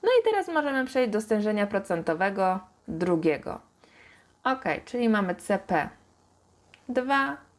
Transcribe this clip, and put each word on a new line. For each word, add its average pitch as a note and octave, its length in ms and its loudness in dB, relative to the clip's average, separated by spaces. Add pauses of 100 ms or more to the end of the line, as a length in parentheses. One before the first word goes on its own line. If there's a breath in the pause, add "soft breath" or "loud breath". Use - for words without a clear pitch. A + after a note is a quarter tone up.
No G#4 60 4 (100)
i A4+ 40 2
teraz G#4 240 2
możemy C#4+ 380 0
przejść B3+ 260 0
do G#3+ 100 0
stężenia G#3+ 460 0
procentowego F#3+ 920 0 (280)
drugiego. D#3+ 720 0 (840 soft breath)
Ok, C4 200 -2 (220)
czyli A#3+ 240 0
mamy G3 260 2
C G3 240 -2
P D#3+ 300 -2 (1000)
dwa C4+ 480 0 (220)